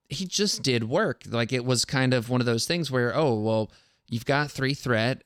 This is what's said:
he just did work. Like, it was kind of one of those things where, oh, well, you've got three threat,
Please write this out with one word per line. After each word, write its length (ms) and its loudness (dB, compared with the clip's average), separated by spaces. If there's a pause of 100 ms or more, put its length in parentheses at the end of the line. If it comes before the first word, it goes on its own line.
he 160 -8
just 380 -2
did 220 2
work. 440 -2
Like, 240 -2
it 140 -2
was 180 2
kind 300 2
of 160 0
one 100 2
of 60 0
those 200 0
things 240 -2
where, 240 0
oh, 240 2
well, 320 0 (380)
you've 160 -6
got 260 0
three 240 -2
threat, 520 0